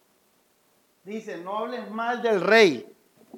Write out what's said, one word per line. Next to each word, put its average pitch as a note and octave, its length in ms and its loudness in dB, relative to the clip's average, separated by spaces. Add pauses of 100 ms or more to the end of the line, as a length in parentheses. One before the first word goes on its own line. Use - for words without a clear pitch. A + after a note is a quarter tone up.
(1040)
Dice, G3+ 340 -12
"No F#3 220 -8
hables A3+ 320 -10
mal A#3 320 -6
del A3 180 2
rey, F#3+ 500 4 (460)